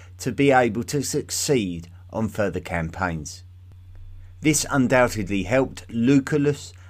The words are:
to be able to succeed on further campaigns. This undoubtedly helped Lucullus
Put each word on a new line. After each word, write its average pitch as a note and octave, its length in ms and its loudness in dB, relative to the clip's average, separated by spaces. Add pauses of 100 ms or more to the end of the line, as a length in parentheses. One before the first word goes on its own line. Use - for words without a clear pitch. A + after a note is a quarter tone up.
(200)
to C3 120 -4
be C#3 200 4
able A#2+ 320 4
to C#3 200 -4
succeed G2+ 880 -2 (220)
on A2 160 -2
further F#2+ 320 -2
campaigns. E2+ 840 -6 (1000)
This - 280 2
undoubtedly A#2 760 2
helped A2+ 460 -2
Lucullus C#3 840 2 (160)